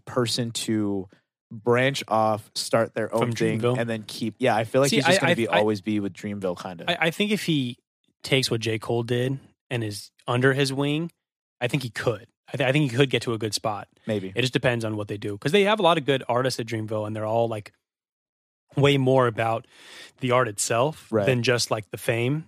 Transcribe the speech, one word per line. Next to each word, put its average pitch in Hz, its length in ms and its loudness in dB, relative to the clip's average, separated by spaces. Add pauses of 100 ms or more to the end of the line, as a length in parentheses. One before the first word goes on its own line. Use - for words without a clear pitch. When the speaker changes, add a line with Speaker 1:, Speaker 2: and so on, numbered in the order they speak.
Speaker 1:
person 120 460 -2
to 101 580 -2 (420)
branch 123 580 0
off, 110 460 2
start - 400 0
their 110 200 -4
own 113 60 0
Speaker 2:
From 120 120 0
Speaker 1:
thing, 110 280 0
Speaker 2:
Dreamville? 120 180 2
Speaker 1:
and 117 100 -2
then 113 180 -4
keep. - 320 -6
Yeah, 120 180 2
I 113 80 0
feel 131 160 0
like 139 100 4
Speaker 2:
See, 143 60 2
Speaker 1:
he's 139 100 2
just 185 120 6
Speaker 2:
I, - 20 -4
Speaker 1:
gonna 175 120 2
Speaker 2:
I, - 40 0
Speaker 1:
be, 113 120 0
Speaker 2:
I, - 120 2
Speaker 1:
always 107 200 2
be 104 200 -2
with 98 120 -4
Dreamville, 95 480 -6
kinda. 87 240 -12 (180)
Speaker 2:
I, 160 40 2
I 170 60 0
think 208 180 -2
if 208 140 -2
he 135 340 -2 (460)
takes 131 260 2
what 117 100 0
J. 110 180 -2
Cole 117 260 -2
did 123 340 -2 (320)
and 117 140 -4
is 104 260 -10 (160)
under 127 260 4
his 135 200 0
wing, 147 400 -2 (480)
I 123 80 -2
think 131 160 -2
he 117 60 -6
could. 110 360 -4 (260)
I, 123 40 -6
th-, 131 120 0
I 135 40 4
think 147 180 2
he 113 60 -6
could 139 120 4
get 120 140 -2
to 117 120 -2
a 110 40 -4
good 107 160 -4
spot. 101 320 -6 (200)
Speaker 1:
Maybe. 95 280 -4
Speaker 2:
It 123 60 -2
just 123 120 0
depends 120 320 0
on 107 120 -4
what 104 120 -6
they 107 80 -8
do. 104 220 -8
'Cause 143 140 -4
they 202 120 6
have 214 140 0
a 214 40 -4
lot 170 140 4
of 151 80 -2
good 131 240 0
artists 127 300 0
at 120 80 -6
Dreamville, 110 400 -4
and 107 80 -8
they're 107 100 -6
all, 113 240 2
like, 110 240 -8 (1040)
way 143 220 6
more 131 300 4
about 113 380 -2 (540)
the 127 120 0
art 123 160 4
itself 123 600 -2
Speaker 1:
Right. 107 160 2
Speaker 2:
than 123 180 4
just, 120 260 2
like, 110 200 -4
the - 80 -10
fame. 127 500 0